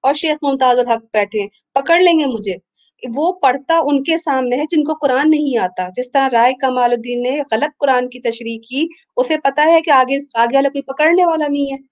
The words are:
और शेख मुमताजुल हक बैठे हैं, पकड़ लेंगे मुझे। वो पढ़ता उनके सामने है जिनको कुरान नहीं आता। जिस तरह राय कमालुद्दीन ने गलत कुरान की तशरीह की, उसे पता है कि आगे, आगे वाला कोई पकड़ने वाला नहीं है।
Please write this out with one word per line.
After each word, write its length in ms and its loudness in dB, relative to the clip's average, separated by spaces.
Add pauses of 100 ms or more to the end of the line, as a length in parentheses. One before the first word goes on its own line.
और 100 2
शेख 300 -2
मुमताजुल 440 2
हक 120 0
बैठे 400 -4
हैं, 100 -6 (260)
पकड़ 260 2
लेंगे 240 4
मुझे। 360 -6 (460)
वो 240 -2
पढ़ता 480 0
उनके 380 0
सामने 380 -2
है 100 -2
जिनको 280 0
कुरान 360 0
नहीं 280 0
आता। 320 -4
जिस 240 -8
तरह 120 2
राय 280 2
कमालुद्दीन 680 -2
ने 300 -2
गलत 280 -2
कुरान 280 0
की 120 -14
तशरीह 400 -6
की, 360 -6 (220)
उसे 200 0
पता 260 0
है 180 4
कि 100 -2
आगे, 280 2 (180)
आगे 200 2
वाला 120 2
कोई 120 -6
पकड़ने 440 2
वाला 220 0
नहीं 240 -2
है। 80 -10 (120)